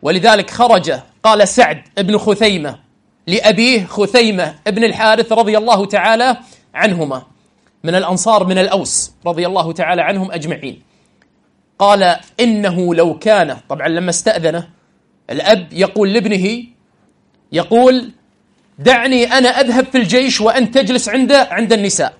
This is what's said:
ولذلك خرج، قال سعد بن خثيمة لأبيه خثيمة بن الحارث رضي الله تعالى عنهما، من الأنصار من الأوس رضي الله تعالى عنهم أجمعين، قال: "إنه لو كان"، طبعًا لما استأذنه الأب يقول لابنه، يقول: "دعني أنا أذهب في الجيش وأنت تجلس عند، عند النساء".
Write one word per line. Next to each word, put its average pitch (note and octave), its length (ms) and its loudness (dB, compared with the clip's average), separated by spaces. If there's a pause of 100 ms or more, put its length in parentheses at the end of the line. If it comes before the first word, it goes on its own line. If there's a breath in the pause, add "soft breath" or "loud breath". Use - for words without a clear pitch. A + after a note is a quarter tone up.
ولذلك F#3+ 480 2
خرج، G3+ 420 2 (300)
قال G#3 260 4
سعد D#3 340 0 (160)
بن G3+ 200 0
خثيمة G3 600 -2 (480)
لأبيه G#3+ 600 0
خثيمة G#3 680 0 (120)
بن G#3+ 180 -2
الحارث A3 480 0
رضي G#3+ 260 2
الله G#3+ 280 0
تعالى A3+ 500 0 (380 soft breath)
عنهما، D#3 480 -4 (600)
من D#3+ 100 -4
الأنصار F#3+ 500 0
من F#3 140 0
الأوس F#3+ 540 -2 (140)
رضي F3 200 -4
الله F3 260 -2
تعالى E3+ 300 -2
عنهم F#3 300 -4
أجمعين، D3 500 -10 (960)
قال: G3 380 4 (240)
"إنه F#3+ 540 0
لو E3 240 2
كان"، F3 380 0 (120)
طبعًا D3 200 -4
لما E3+ 220 -4
استأذنه E3+ 580 -2 (640)
الأب E3+ 420 0
يقول F#3+ 400 0
لابنه، G#3+ 520 -2 (880)
يقول: A#3+ 580 2 (680)
"دعني A#3+ 460 2
أنا B3+ 240 2
أذهب C4 360 0
في C4 140 -2
الجيش B3 420 0
وأنت A3+ 380 0
تجلس B3 300 -2
عند، B3+ 240 0
عند A3+ 400 0
النساء". F3 480 -2